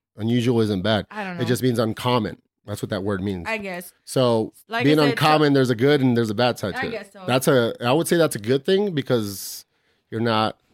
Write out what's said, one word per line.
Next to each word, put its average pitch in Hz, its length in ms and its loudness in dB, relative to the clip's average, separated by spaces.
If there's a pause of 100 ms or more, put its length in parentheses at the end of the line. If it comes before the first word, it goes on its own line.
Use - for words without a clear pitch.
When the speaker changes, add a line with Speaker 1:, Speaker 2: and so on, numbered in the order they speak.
(160)
Speaker 1:
Unusual 117 440 0
isn't 104 220 0
bad. 104 280 0
Speaker 2:
I - 140 -10
don't 90 160 -10
Speaker 1:
It 120 60 -2
just 113 180 0
Speaker 2:
know. - 20 0
Speaker 1:
means 117 140 0
uncommon. 113 580 -2 (260)
That's 104 180 -10
what 110 80 -6
that 98 140 -6
word 98 180 -4
means. 95 240 -6
Speaker 2:
I 220 120 -4
guess. 101 340 -12 (120)
Speaker 1:
So 117 480 0 (140)
Speaker 2:
Like 226 140 -6
I - 40 0
Speaker 1:
being 151 120 6
Speaker 2:
said, 151 80 4
so 139 60 4
Speaker 1:
uncommon, 156 420 4
there's 135 180 4
a 123 60 0
good 139 240 4
and 127 160 4
there's 117 140 0
a 104 40 -6
bad 120 240 0
side 98 160 -6
to - 80 -6
Speaker 2:
I - 40 -4
Speaker 1:
it. - 40 -8
Speaker 2:
guess 208 220 -12
so. - 120 -20
Speaker 1:
That's 131 220 0
a, 123 340 4
I 120 120 0
would 156 160 0
say 175 80 2
that's 156 180 2
a 107 60 -10
good 127 240 -2
thing 190 280 0
because 117 760 -4 (440)
you're 113 100 -6
not 110 380 0 (140)